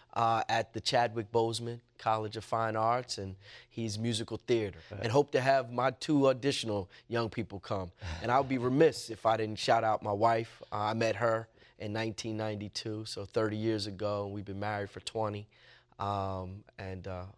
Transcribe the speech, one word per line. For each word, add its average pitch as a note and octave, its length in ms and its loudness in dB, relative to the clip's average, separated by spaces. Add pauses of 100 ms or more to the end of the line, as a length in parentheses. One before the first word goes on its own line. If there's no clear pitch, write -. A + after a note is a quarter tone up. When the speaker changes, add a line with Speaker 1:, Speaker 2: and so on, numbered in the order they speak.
(160)
Speaker 1:
uh, A#2 340 4
at A2+ 240 0
the G#2+ 80 -6
Chadwick A#2 500 0
Boseman A#2 500 0 (180)
College A2 360 0
of G#2+ 80 -8
Fine A2+ 320 0
Arts, A#2 440 0
and F#2+ 160 -6 (340)
he's A2 300 -4
musical A2 380 -2
theater. G#2 420 0 (100)
Speaker 2:
Right. G2+ 140 -10
Speaker 1:
And A2+ 80 0
hope C#3+ 220 4
to C3+ 60 4
have B2+ 320 2
my B2 200 2
two C3+ 380 4
additional A#2 600 0 (180)
young A2+ 220 0
people G2 300 -6
come. F#2+ 320 -6 (140)
Speaker 2:
<laughs> E2 180 -8
Speaker 1:
And A#2 80 0
I'll C3+ 120 6
be C3 140 0
remiss B2+ 540 4
if A2 160 -4
I A2 100 6
didn't G#2+ 220 -4
shout A#2 240 4
out A2 180 2
my G#2+ 100 -2
wife. A2+ 480 2 (120)
Uh, G#2 60 -4
I G#2+ 180 0
met A2+ 220 2
her A2+ 320 0 (280)
in G#2 160 -6
nineteen A2 420 -4
ninety-two, G#2+ 720 -6
so G#2 200 -8
thirty G#2+ 320 0
years A2 280 0
ago, G#2 400 -2
and G2+ 80 -6
we've G2+ 100 -6
been G2 160 -8
married G#2 300 -4
for F#2+ 120 -14
twenty. G#2+ 460 -4 (520)
Um, G2 640 -4 (160)
and, F#2+ 280 -10
uh, F#2 180 -8 (120)